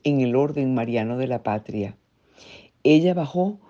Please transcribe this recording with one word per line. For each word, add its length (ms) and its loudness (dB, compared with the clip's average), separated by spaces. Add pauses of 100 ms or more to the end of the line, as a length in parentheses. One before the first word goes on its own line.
en 180 2
el 140 0
orden 380 0
mariano 440 -2
de 100 -4
la 160 -6
patria. 540 -6 (840)
Ella 300 6
bajó 460 -2 (100)